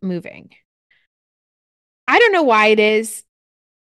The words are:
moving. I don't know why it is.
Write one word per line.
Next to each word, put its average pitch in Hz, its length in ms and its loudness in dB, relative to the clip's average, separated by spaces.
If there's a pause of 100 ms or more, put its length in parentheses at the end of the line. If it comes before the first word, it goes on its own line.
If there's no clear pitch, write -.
moving. - 500 -10 (1600)
I 294 120 2
don't 466 140 4
know 339 100 0
why 214 240 2
it 214 120 2
is. 214 440 -2 (580)